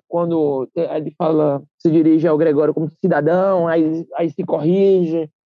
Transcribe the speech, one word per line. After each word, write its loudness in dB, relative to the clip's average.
quando -2
te-, -8
ele -6
fala, 0
se 0
dirige 4
ao 2
Gregório 2
como -4
cidadão, 0
aí, -2
aí -2
se -8
corrige, 0